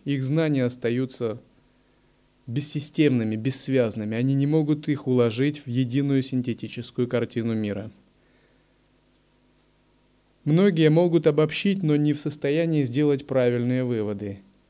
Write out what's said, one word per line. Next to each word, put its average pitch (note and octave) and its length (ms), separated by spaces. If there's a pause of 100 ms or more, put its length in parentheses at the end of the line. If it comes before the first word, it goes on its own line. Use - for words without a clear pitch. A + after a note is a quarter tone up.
Их C#3 200
знания D3 400
остаются A#2+ 760 (1080)
бессистемными, C3 880
бессвязными. A2+ 800
Они C3 180
не C#3 140
могут D3+ 400
их C#3 180
уложить B2+ 580
в - 40
единую C3 540
синтетическую A#2+ 840
картину A#2 480
мира. G#2 380 (2500)
Многие D#3+ 480
могут E3 380
обобщить, D#3 560
но D3+ 100
не D3 180
в D3 60
состоянии D3+ 640
сделать C#3 440
правильные B2 580
выводы. G#2 560 (300)